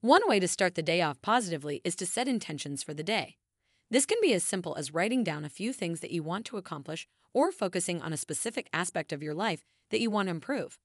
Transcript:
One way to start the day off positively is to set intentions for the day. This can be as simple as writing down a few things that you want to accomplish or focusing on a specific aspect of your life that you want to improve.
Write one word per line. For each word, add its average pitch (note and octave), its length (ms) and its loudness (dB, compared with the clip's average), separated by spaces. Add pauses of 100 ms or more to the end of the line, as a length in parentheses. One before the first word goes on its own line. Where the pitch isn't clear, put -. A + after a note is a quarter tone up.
One F4 260 8
way A3+ 120 6
to F3+ 80 2
start F3+ 260 2
the E3 80 -2
day E3 200 4
off D3+ 200 0
positively E3 640 0
is E3+ 120 -2
to F#3+ 80 -4
set B3 220 -2
intentions D3+ 540 -4
for D3+ 140 -8
the D#3 80 -6
day. G3 340 -2 (540)
This C4 160 4
can A4 140 2
be F4 120 6
as F3 100 2
simple F3 320 -4
as C#3+ 180 -8
writing A3 300 2
down D3+ 220 -4
a D3+ 40 -8
few G#3+ 220 -6
things E3 280 -4
that - 120 -8
you E3 120 -2
want F3+ 240 -6
to A3+ 100 -8
accomplish D#3+ 500 -8 (240)
or D4+ 220 4
focusing F3 480 -2
on D#3+ 100 -4
a D#3 60 -4
specific - 560 -6
aspect E3+ 400 -2
of C#3+ 100 -6
your D3+ 120 -4
life G3+ 280 -2 (280)
that G#3+ 100 4
you A#3 80 2
want G#3 180 0
to F3+ 40 -2
improve. F3 540 -6